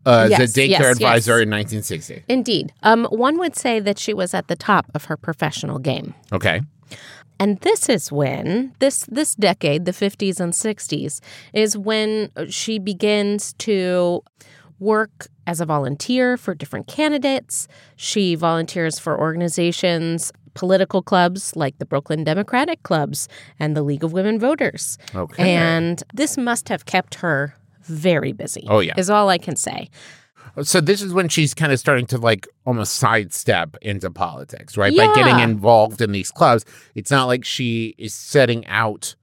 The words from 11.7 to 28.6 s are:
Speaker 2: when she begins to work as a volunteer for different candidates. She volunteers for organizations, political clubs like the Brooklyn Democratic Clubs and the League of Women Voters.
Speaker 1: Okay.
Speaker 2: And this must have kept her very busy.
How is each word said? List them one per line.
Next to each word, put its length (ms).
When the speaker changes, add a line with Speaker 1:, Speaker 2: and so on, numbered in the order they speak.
Speaker 2:
when 540
she 300
begins 800
to 640
work 480
as 140
a 60
volunteer 720
for 180
different 320
candidates. 800
She 380
volunteers 640
for 200
organizations, 1120
political 480
clubs 560
like 200
the 80
Brooklyn 380
Democratic 600
Clubs 440
and 160
the 80
League 220
of 80
Women 260
Voters. 580
Speaker 1:
Okay. 380
Speaker 2:
And 500
this 240
must 320
have 160
kept 300
her 400
very 500
busy. 360